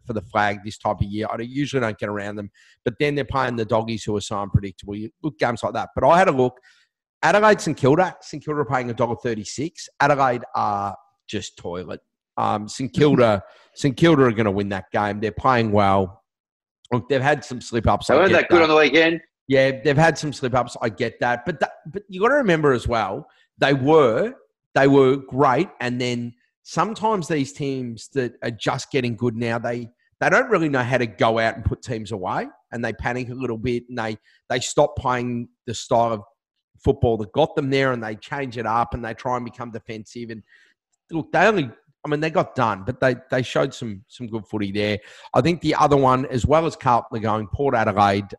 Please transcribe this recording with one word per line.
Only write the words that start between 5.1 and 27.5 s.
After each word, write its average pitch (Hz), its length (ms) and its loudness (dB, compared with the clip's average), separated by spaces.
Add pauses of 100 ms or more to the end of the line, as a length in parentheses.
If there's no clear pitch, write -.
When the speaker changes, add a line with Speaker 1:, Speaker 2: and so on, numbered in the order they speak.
Speaker 1:
look, 156 160 -8
games 120 240 -2
like 110 120 -4
that. 104 200 -6
But 127 140 -2
I 170 100 6
had 190 100 4
a 165 40 2
look. 127 240 0 (680)
Adelaide, 208 380 4
St 151 160 -4
Kilda. 160 440 2
St - 240 -16
Kilda 151 160 -4
are 143 40 -2
paying 123 260 -4
a 113 40 -6
dollar 117 220 -2
thirty-six. 117 720 -8 (120)
Adelaide 135 420 2 (120)
are 101 420 -2 (320)
just - 300 -10
toilet. 87 420 -12 (360)
Um, 107 320 -2
St 131 240 -8
Kilda, 123 500 4 (160)
<laughs> - 160 -20
St 135 220 -2
Kilda 160 260 6
are 123 100 6
gonna 107 180 0
win 101 200 -2
that 95 220 -6
game. 104 280 -2
They're 107 120 -4
playing 120 400 2
well. 98 520 2 (680)
Look, 120 160 -2
they've 135 120 2
had 143 240 0
some 123 160 -12
slip-ups. 107 460 0
Speaker 2:
They 120 80 4
Speaker 1:
I - 20 6
Speaker 2:
weren't 185 140 4
Speaker 1:
get 170 100 6
Speaker 2:
that - 80 -4
good 170 120 6
Speaker 1:
that. - 20 6
Speaker 2:
on 156 80 4
the 156 60 6
weekend. 160 440 4 (280)
Speaker 1:
Yeah, 135 340 2
they've 143 140 2
had 160 200 4
some 151 160 -6
slip-ups. 123 480 -2
I 120 100 -2
get 113 300 -6
that. 120 240 0
But 175 160 -6
that, - 120 -2 (200)
but 202 160 -12
you 185 120 -12
gotta 240 140 4
remember 165 380 4
as 120 140 -2
well, 113 400 -2 (320)
they 143 160 4
were, 143 600 4 (400)
they 139 120 6
were 139 300 6
great. 139 520 0 (120)
And 123 200 -4
then 120 340 -4 (280)
sometimes 202 640 -2
these 147 240 -2